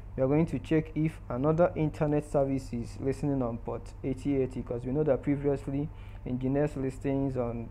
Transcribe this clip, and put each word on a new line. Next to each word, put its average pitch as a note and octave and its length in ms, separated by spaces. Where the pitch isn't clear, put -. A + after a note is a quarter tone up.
we C3 60
are C3 60
going D3+ 180
to C3+ 140
check D#3+ 340
if D#3 340
another D#3 460
internet D3+ 500
service C#3 480
is A#2 280
listening C3+ 420
on A#2 160
port A#2 240
eighty C3+ 360
eighty, B2+ 220
'cause A#2+ 220
we B2+ 80
know D3+ 100
that C3+ 200
previously C#3+ 680
Nginx C3 520
listens C3+ 600
on A#2 340